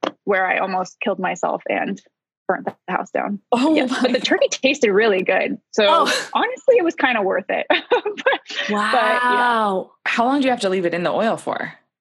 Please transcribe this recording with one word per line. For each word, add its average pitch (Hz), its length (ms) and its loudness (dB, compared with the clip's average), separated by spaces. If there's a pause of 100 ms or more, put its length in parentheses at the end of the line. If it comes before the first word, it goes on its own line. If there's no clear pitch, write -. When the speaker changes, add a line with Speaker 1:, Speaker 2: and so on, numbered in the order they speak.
(240)
Speaker 1:
where 190 220 2
I 185 120 0
almost 185 420 -4
killed 190 200 -2
myself 180 480 -4
and - 340 -4 (460)
burnt 180 160 -2
the - 100 -6 (140)
house 185 240 -4
down. - 260 -4 (140)
Speaker 2:
Oh 277 240 4
Speaker 1:
Yeah, 269 100 0
Speaker 2:
my 254 160 -4
Speaker 1:
but 247 100 2
the 247 80 0
turkey - 280 2
tasted 262 440 0
really 202 300 4
good. 185 360 -2 (120)
So 214 180 2
Speaker 3:
Oh. 269 460 2
Speaker 1:
honestly, 466 440 2
it 370 60 0
was 339 120 -2
kinda 240 260 -2
worth 190 280 -2
it. - 200 -4
<laughs> 359 60 2 (480)
But, - 0 -
but, - 460 -4
yeah. 214 500 0
Speaker 3:
Wow. 240 720 0 (140)
Speaker 2:
How - 180 0
long 277 160 2
do 262 60 2
you 254 40 2
have 240 100 0
to 196 80 0
leave 190 180 0
it 170 80 -2
in 175 100 -2
the 160 80 0
oil 190 240 0
for? - 380 -6 (260)